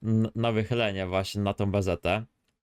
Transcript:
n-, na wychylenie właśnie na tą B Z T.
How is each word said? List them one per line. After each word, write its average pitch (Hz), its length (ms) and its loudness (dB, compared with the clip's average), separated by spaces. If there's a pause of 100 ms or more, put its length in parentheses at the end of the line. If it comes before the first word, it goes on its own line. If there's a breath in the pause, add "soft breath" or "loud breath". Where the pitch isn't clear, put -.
n-, 110 320 2
na 117 180 0
wychylenie 107 540 0
właśnie 95 360 -2
na 101 120 0
tą 98 160 0
B 98 120 2
Z 90 200 0
T. 107 240 -2 (360)